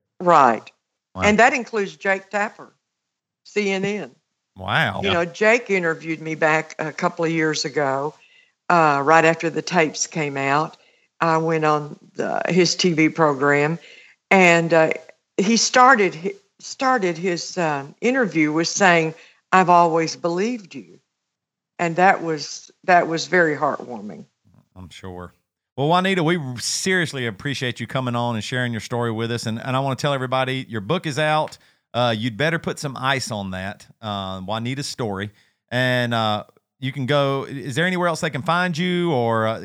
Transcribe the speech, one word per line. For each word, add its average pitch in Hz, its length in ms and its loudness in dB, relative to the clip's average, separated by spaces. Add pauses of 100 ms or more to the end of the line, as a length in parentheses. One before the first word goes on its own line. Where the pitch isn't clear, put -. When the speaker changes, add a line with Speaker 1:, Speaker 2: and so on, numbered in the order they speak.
(200)
Speaker 1:
Right. 143 500 4 (440)
Speaker 2:
Wow. 185 80 -8
Speaker 1:
And 208 160 4
that 247 140 6
includes 208 440 -4
Jake 196 340 -4
Tapper, 202 420 -6 (720)
C 208 260 -2
N 190 140 -2
N. 196 280 -6 (440)
Speaker 2:
Wow. 113 460 -2
Speaker 1:
You 196 100 0
know, 175 140 0
Jake 214 420 0
interviewed 160 540 -4
me 160 120 -6
back 156 440 0
a 156 140 -6
couple 175 320 -4
of 160 60 0
years 156 340 0
ago, 139 500 -2 (540)
uh, 156 360 4
right 160 200 6
after 165 260 2
the 151 120 -4
tapes 160 440 0
came 147 300 -4
out. 143 400 -2 (440)
I 165 180 2
went 160 260 0
on 151 340 0 (160)
the, 69 340 -2
his 170 260 4
T 180 180 2
V 156 180 2
program, 147 680 2 (520)
and, 170 420 6
uh, 160 180 4 (460)
he 214 200 2
started 233 580 4
hi-, 170 200 -8 (260)
started 208 580 -2
his, 175 400 -4
uh, 147 260 -2 (160)
interview 175 520 0
with 165 160 0
saying, 165 460 4 (380)
"I've 185 160 6
always 165 480 4
believed 190 580 -4
you." 95 260 -18 (800)
And 165 180 -4
that 180 260 4
was, 156 480 -8 (140)
that 175 240 4
was 156 180 -4
very 165 300 2
heartwarming. 120 680 -6 (520)
Speaker 2:
I'm 92 120 -18
sure. 90 460 -14 (420)
Well, 139 120 0
Juanita, 180 340 2
we 170 160 2 (200)
seriously 151 680 -2
appreciate 123 540 -6
you 113 60 -8
coming 127 280 -4
on 120 200 -2
and 107 100 -6
sharing 123 280 -4
your 110 100 -6
story 120 280 -4
with 113 220 -4
us. 117 140 -4
And, 113 120 -4
and 127 160 -6
I 131 60 0
wanna 135 160 -4
tell 143 160 -2
everybody, 131 560 -2
your 107 140 -6
book 156 240 -4
is 139 120 -4
out. 151 380 0 (380)
Uh, 120 220 0
you'd 113 200 -4
better 160 220 0
put 175 200 -8
some 139 180 -8
ice 131 340 -4
on 98 220 -6
that, 95 340 -10 (160)
uh, 98 380 -8
Juanita's 117 460 -6
story. 104 440 -6 (400)
And, 123 420 0
uh, 107 320 0 (340)
you 131 140 -6
can 127 140 -6
go, 139 420 0
is 127 260 -10
there 160 120 0
anywhere 180 220 0
else 160 120 -4
they 165 100 -2
can 127 120 -6
find 175 340 0
you 175 360 0
or, 113 340 2
uh, 110 180 -2